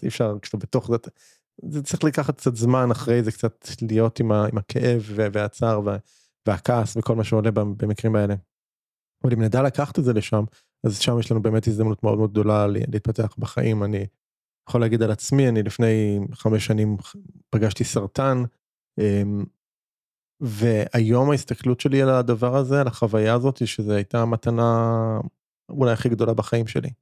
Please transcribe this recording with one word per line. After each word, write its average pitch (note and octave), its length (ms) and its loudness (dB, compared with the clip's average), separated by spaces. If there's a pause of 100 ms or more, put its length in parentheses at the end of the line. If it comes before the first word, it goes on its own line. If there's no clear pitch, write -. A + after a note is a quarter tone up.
אי - 40 -4
אפשר, G#2+ 340 -2
כשאתה - 160 -8
בתוך A#2 340 -4
זה, A#2 60 2 (720)
זה D3 140 -4
צריך - 200 -4
לקחת D3 340 0
קצת B2 180 -2
זמן B2 360 2
אחרי A#2 320 0
זה, A2 80 -2
קצת - 500 -8
להיות A2 380 0
עם A2+ 120 0
ה-, G#2+ 140 2
עם A2 120 -2
הכאב A#2+ 480 0
וה-, G#2+ 280 -2
והצער G#2+ 520 -2
וה-, G2+ 120 -2 (500)
והכעס A2 500 0
וכל A2+ 180 0
מה A2+ 80 0
שעולה A2 280 2
במ-, G#2 260 -2
במקרים G#2+ 380 -2
האלה. G2+ 200 0 (880)
אבל B2 100 0
אם A2+ 80 2
נדע A2 200 2
לקחת C#3 380 -2
את D3 40 0
זה B2 100 2
לשם, G#2+ 300 0 (420)
אז G2+ 140 -2
שם A#2+ 200 0
יש A2+ 120 -2
לנו A2+ 100 0
באמת A2 260 0
הזדמנות A2 360 0
מאוד G#2+ 140 2
מאוד G#2+ 140 0
גדולה G#2 360 2
ל-, G#2 240 -2
להתפתח G#2+ 460 -4
בחיים. A2 460 -2
אני G2+ 220 -4 (640)
יכול A#2+ 120 2
להגיד A2+ 200 2
על A2 100 2
עצמי, C3+ 380 2
אני A2 140 2
לפני G#2+ 560 2 (140)
חמש A2 320 0
שנים G#2+ 320 0 (520)
פגשתי A2 340 0
סרטן, B2 600 -2 (560)
אמ, G3+ 440 0 (1000)
והיום A#2 880 2
ההסתכלות B2+ 480 -2
שלי C3+ 220 2
על C3+ 80 4
הדבר B2 460 2
הזה, C#3 260 2
על C3 60 0
החוויה A2 460 2
הזאת, B2+ 240 0
היא A#2 100 0
שזו G#2+ 260 -2
הייתה G#2 280 0
המתנה A#2 1000 0 (500)
אולי C3 220 2
הכי A2+ 180 0
גדולה A2+ 240 2
בחיים A2+ 340 0
שלי. C3 220 -4 (120)